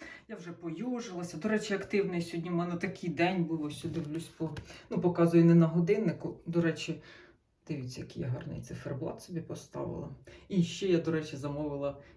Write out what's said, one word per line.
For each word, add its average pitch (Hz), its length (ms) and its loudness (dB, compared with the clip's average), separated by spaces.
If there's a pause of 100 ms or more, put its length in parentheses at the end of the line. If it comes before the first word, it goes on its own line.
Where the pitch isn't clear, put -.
(280)
Я 214 80 -12
вже 170 160 -12
поюжилася. 175 840 -6
До 214 120 -2
речі, 208 240 0
активний 180 480 0
сьогодні 170 280 -6
в 175 40 -2
мене 175 220 0
такий 175 340 -4
день 175 340 2
був, 160 180 -2
ось 147 220 -6
я 165 60 -4
дивлюсь 151 380 -6
по... 156 280 -6 (340)
ну, 185 120 -2
показую 170 440 6
не 170 100 10
на 165 120 10
годиннику. 175 760 2
До 170 160 0
речі, 160 400 -2 (680)
дивіться, 135 340 -8
який - 200 -10
я - 60 -4
гарний - 340 -6
циферблат - 600 -8
собі 170 200 -8
поставила. - 680 -10 (380)
І 185 160 4
ще - 240 -2
я, 180 100 6
до 156 140 0
речі, 151 260 -4
замовила 143 600 -4 (200)